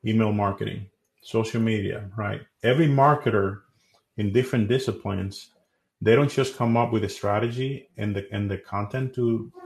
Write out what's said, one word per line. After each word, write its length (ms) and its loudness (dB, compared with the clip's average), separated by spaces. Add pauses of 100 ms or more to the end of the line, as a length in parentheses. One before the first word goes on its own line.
email 280 2
marketing, 540 -2 (360)
social 380 -2
media, 560 -2
right? 240 -6 (240)
Every 240 4
marketer 720 4 (560)
in 160 -2
different 340 2
disciplines, 880 -4 (500)
they 120 6
don't 160 4
just 260 -2
come 200 2
up 160 2
with 120 0
a 40 -4
strategy 880 -4
and 180 -4
the, 160 -6
and 200 -4
the 80 -4
content 560 -6
to, 360 -2 (160)